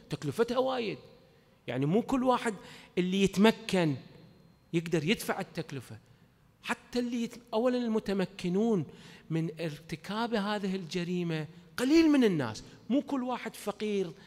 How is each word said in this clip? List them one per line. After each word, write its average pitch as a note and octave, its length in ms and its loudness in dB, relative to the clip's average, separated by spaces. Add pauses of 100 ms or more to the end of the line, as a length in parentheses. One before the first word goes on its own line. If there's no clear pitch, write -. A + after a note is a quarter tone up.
(100)
تكلفتها A#3 480 -2
وايد. B3+ 400 -2 (680)
يعني C3 200 -2
مو G3 160 4
كل B3 220 -2
واحد A#3 300 2 (440)
اللي F#3 240 2
يتمكن F#3 760 4 (760)
يقدر E3 320 0
يدفع G#3+ 360 -2
التكلفة. C3+ 580 -10 (640)
حتى - 360 -6
اللي A#3+ 240 -2
يت-، - 200 -6 (120)
أولا B3 240 2
المتمكنون G3+ 1080 0 (440)
من E3 300 -2
ارتكاب F#3+ 760 -6
هذه G3+ 420 -2
الجريمة E3+ 720 -4 (280)
قليل D#4 340 6
من C#4 140 8
الناس. C#3+ 380 2 (280)
مو C4+ 120 4
كل C4+ 200 -4
واحد B3 340 -6
فقير، G3+ 560 -4 (140)